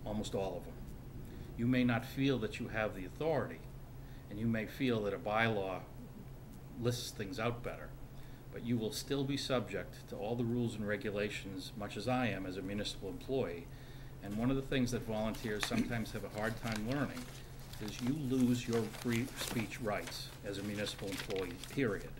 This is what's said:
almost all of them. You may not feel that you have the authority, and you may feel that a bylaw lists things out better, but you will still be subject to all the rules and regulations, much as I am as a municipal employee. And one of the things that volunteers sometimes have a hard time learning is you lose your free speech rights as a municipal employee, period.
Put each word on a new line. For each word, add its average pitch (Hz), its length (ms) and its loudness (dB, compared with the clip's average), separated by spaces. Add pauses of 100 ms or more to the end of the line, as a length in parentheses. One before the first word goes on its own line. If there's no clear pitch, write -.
almost 107 300 -2
all 95 240 0
of 87 60 -6
them. - 100 -8 (840)
You 117 80 4
may 123 160 6
not 120 240 4
feel 135 320 4
that 107 200 -2
you 117 100 -2
have 107 260 2
the 92 100 -4
authority, 147 540 0 (720)
and 104 80 -6
you 113 80 2
may 113 180 4
feel 113 380 4
that 101 100 2
a 92 60 -2
bylaw 104 640 4 (1000)
lists 120 300 0
things - 280 -4
out 117 220 0
better, 80 280 -6 (640)
but - 140 -6
you 120 120 4
will 107 140 2
still 139 320 0
be 135 140 2
subject 117 720 -2
to - 60 -8
all 107 200 0
the 123 80 2
rules 117 300 4
and 107 140 -2
regulations, 101 920 0
much 104 200 -4
as 101 100 0
I 127 220 4
am 95 180 -2
as 92 100 -4
a 95 60 -4
municipal 101 460 -2
employee. 87 580 0 (560)
And 101 140 -4
one 117 120 4
of 135 60 6
the 135 80 2
things 127 260 4
that 120 160 0
volunteers 107 640 0
sometimes 117 460 2
have 104 100 -4
a 104 160 -6
hard 113 240 0
time 110 260 0
learning 139 300 0 (640)
is - 180 -4
you 123 140 2 (140)
lose 123 380 6
your 117 140 4
free 117 440 2 (140)
speech - 420 -2
rights - 480 -2 (160)
as 101 120 -2
a 98 60 -4
municipal 104 440 -2
employee, 92 460 -2 (160)
period. 104 400 2 (100)